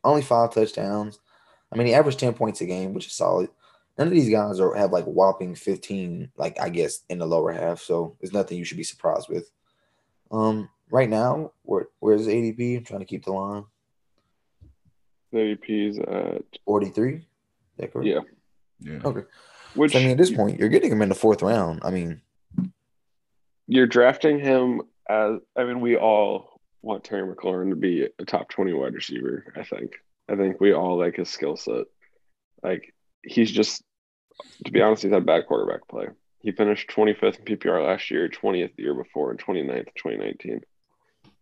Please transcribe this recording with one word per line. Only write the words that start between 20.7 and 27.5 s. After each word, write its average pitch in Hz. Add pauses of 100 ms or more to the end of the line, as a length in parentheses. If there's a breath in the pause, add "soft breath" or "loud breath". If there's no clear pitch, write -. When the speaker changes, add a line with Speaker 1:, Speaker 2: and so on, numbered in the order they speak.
Speaker 1:
him 107
in 101
the 95
fourth 107
round. 92
I 92
mean, 85 (1500)
Speaker 2:
you're 127
drafting 127
him 127 (280)
as, 107 (180)
I 123
mean, 123
we 120
all 104 (200)
want -
Terry 98
McLaurin 92